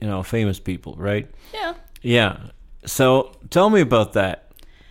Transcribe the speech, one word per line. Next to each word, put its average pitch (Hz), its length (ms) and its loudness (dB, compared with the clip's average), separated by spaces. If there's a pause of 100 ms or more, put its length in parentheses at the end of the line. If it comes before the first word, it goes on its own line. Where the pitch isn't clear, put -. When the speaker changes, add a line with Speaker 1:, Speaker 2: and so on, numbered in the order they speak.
Speaker 1:
you 110 60 -8
know, 95 160 -6
famous 107 360 -4
people, - 380 -10
right? 101 320 -4 (240)
Speaker 2:
Yeah. 359 200 -8 (280)
Speaker 1:
Yeah. 117 360 2 (480)
So 131 480 2 (160)
tell 196 200 4
me 208 120 4
about 117 320 2
that. 95 320 -2 (460)